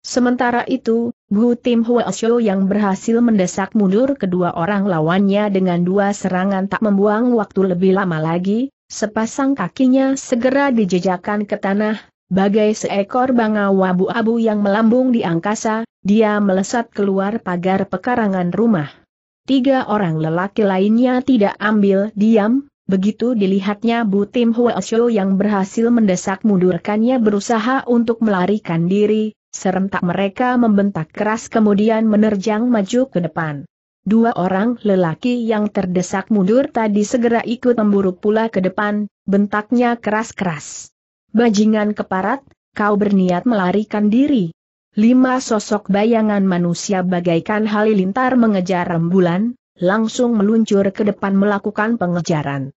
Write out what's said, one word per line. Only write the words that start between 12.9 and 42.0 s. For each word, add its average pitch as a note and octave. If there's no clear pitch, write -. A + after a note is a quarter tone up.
bangau G#3
abu-abu G#3+
yang G#3+
melambung A3+
di A#3
angkasa, G#3+
dia G#3
melesat G3+
keluar G3
pagar F#3
pekarangan F#3+
rumah. G3+
Tiga C4
orang E3+
lelaki E3+
lainnya G#3+
tidak B3
ambil G3+
diam, A3+
begitu G3+
dilihatnya G#3
Bu G3+
Tim A#3
Hua A#3
Xiao A3+
yang G3
berhasil G3+
mendesak G3
mundurkannya G#3
berusaha A3
untuk A#3
melarikan F#3
diri, G#3
serentak F#3+
mereka G3
membentak G3+
keras G#3+
kemudian A3
menerjang G#3+
maju A#3+
ke -
depan. D#3
Dua A3+
orang F#3+
lelaki F#3+
yang G#3+
terdesak F#3
mundur A3
tadi G#3+
segera A#3
ikut A#3+
memburu G3+
pula A3
ke G3+
depan, G#3
bentaknya G#3
keras-keras. G#3
"Bajingan G#3+
keparat, G3+